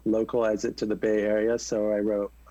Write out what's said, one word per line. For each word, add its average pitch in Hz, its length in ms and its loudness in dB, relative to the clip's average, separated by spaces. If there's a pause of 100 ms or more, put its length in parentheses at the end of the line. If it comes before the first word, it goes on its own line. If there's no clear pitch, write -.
localize 110 600 0
it 117 120 -4
to 113 100 -4
the 107 80 -2
Bay 107 280 0
Area. 107 360 2
So 107 320 -2
I 104 80 0
wrote, 104 320 0 (200)